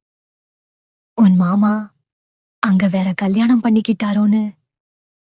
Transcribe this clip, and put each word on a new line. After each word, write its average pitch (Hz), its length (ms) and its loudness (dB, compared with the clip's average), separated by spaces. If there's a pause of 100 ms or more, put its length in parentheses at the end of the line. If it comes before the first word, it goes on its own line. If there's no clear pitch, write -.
(1200)
"உன் 190 160 4
மாமா 208 580 -2 (640)
அங்க 196 300 0
வேற 190 240 -2
கல்யாணம் 220 500 0
பண்ணிக்கிட்டாரோன்னு 214 960 0 (680)